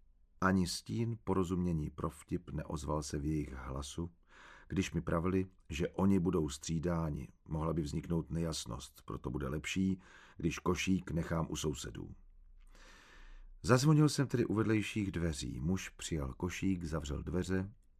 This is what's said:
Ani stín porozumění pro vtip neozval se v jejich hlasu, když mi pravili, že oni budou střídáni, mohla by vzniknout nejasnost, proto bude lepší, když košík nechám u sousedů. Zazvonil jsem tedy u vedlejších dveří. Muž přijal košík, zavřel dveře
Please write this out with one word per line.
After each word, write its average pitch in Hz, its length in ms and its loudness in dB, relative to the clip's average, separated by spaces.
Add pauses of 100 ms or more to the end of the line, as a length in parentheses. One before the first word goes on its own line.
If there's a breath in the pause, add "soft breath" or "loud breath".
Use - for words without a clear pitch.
(400)
Ani 95 260 6
stín 113 580 -2
porozumění 90 680 2
pro 80 200 -4
vtip - 400 -6
neozval 76 520 -4
se 76 160 -6
v 71 60 -4
jejich 73 280 -2
hlasu, 67 600 -8 (640 loud breath)
když - 180 0
mi 85 80 0
pravili, 90 460 2 (220)
že 82 200 -2
oni 98 300 4
budou 85 300 2
střídáni, 80 800 -2 (200)
mohla 80 240 0
by 80 100 0
vzniknout 78 480 -2
nejasnost, 78 760 -4
proto 62 260 -8
bude 67 180 -4
lepší, 92 520 0 (360 loud breath)
když 80 220 -2
košík 90 520 0
nechám 80 400 0
u 80 60 -4
sousedů. - 580 -6 (1500 loud breath)
Zazvonil 147 460 8
jsem 135 180 2
tedy 120 200 2
u 95 80 0
vedlejších 107 580 0
dveří. 80 480 -2
Muž 90 280 0
přijal 71 440 -4
košík, 90 520 0
zavřel 73 380 -2
dveře 92 500 0 (280)